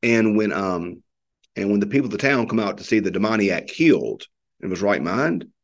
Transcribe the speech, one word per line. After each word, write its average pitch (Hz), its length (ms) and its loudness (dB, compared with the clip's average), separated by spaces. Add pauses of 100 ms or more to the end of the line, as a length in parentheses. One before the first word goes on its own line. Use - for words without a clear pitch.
and 113 340 4
when, 107 160 2
um, 87 500 -4 (540)
and 98 140 0
when 104 100 4
the 101 60 0
people 131 200 0
of 107 40 -6
the 104 80 -6
town 131 300 0
come 113 120 -2
out 101 180 -4
to - 60 -16
see 110 140 2
the 95 120 0
demoniac 98 600 0
healed 80 560 0 (340)
in - 100 -8
his 90 120 -4
right 98 200 0
mind 113 440 -2 (180)